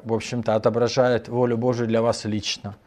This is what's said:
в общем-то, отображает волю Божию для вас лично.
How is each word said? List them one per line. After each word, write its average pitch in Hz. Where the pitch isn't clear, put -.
в 113
общем-то, 113
отображает 117
волю 120
Божию 120
для 113
вас 113
лично. 104